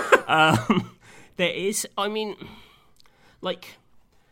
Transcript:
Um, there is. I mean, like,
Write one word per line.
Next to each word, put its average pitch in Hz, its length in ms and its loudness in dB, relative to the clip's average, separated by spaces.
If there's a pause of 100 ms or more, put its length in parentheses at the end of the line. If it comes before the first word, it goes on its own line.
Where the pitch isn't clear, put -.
(280)
Um, 160 680 2 (400)
there 175 160 0
is. 196 340 -4 (120)
I 202 100 -2
mean, 214 280 -4 (1040)
like, - 360 -10 (560)